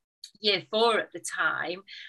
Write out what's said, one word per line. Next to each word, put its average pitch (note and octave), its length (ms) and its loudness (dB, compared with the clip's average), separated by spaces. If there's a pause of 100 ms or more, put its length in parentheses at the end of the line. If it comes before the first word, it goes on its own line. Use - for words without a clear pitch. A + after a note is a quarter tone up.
(400)
year G3+ 300 2
four G#3+ 300 4
at - 120 -6
the E3+ 80 -12
time, E3 600 -2 (260)